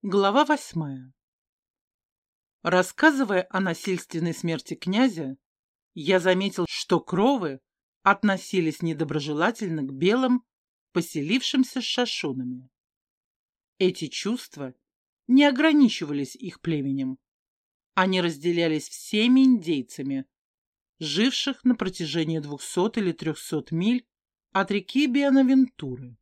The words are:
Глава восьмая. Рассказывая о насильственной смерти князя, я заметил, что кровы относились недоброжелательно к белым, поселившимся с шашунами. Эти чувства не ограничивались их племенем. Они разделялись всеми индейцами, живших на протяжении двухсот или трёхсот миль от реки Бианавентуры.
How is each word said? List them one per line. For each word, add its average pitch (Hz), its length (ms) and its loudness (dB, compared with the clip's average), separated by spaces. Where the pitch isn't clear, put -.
Глава 196 420 2
восьмая. 139 640 -6
Рассказывая 190 880 2
о 190 100 -4
насильственной 175 760 -4
смерти - 400 -6
князя, 180 600 -2
я 170 240 2
заметил, 185 500 0
что - 300 -2
кровы 190 640 0
относились 190 800 0
недоброжелательно 156 1000 -2
к 135 100 -6
белым, 240 540 0
поселившимся 220 920 -2
с - 20 -8
шашунами. 131 840 -4
Эти 185 280 0
чувства 147 680 -8
не 269 200 6
ограничивались 247 920 2
их - 260 -14
племенем. 135 560 -4
Они 185 260 2
разделялись 165 680 0
всеми 247 560 4
индейцами, 147 840 0
живших 208 640 -2
на 247 100 4
протяжении 165 640 -4
двухсот 151 600 -4
или 180 140 -2
трёхсот 156 580 -6
миль 208 340 0
от 190 180 -2
реки 208 380 0
Бианавентуры. 254 1160 2